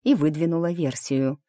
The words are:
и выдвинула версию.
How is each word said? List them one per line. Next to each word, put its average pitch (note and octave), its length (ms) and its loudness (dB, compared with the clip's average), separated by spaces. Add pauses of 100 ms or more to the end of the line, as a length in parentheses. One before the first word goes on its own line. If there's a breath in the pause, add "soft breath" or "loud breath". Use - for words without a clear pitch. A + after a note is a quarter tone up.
и C4+ 120 4
выдвинула E3 580 0
версию. C3+ 760 -2